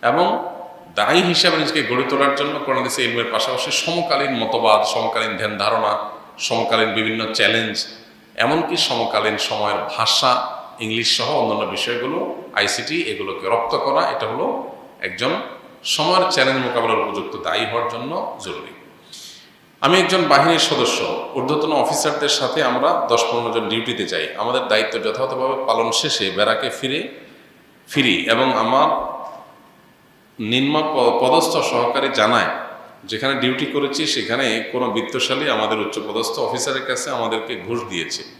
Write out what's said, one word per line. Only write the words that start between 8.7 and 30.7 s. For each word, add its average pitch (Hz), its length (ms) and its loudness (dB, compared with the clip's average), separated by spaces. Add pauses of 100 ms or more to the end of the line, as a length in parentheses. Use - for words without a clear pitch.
সমকালীন 110 640 0
সময়ের 104 400 -2 (180)
ভাষা, - 600 2 (220)
ইংলিশ 113 360 0
সহ 127 220 0
অন্যান্য 107 260 0
বিষয়গুলো, 120 680 -4 (200)
আইসিটি, 110 480 0
এগুলোকে 95 460 -4
রপ্ত 117 280 0
করা, 143 340 2
এটা - 160 -2
হলো - 440 -4 (300)
একজন 120 340 -2 (500)
সময়ের 180 460 2
চ্যালেঞ্জ 131 360 2
মোকাবেলার 117 320 2
উপযুক্ত - 380 -4
দায়ী 101 300 -2
হওয়ার 113 220 -2
জন্য 135 560 -6
জরুরি। - 300 -10 (1040)
আমি 180 200 6
একজন 185 240 4
বাহিনীর 151 340 6
সদস্য, - 760 0
ঊর্ধ্বতন 151 380 0
অফিসারদের 147 560 0
সাথে 147 340 0
আমরা 127 460 2
দশ 117 240 4
পনেরো 117 200 0
জন 110 160 0
ডিউটিতে 110 360 -2
যাই। 80 320 -4
আমাদের 110 320 -2
দায়িত্ব 110 300 2
যথাযথভাবে 127 680 -2
পালন 113 260 2
শেষে 113 380 0
ব্যারাকে 107 400 0
ফিরে, 143 380 -4 (800)
ফিরি 113 420 2
এবং 127 220 4
আমার 120 360 4 (1500)
নিম্ন 135 420 2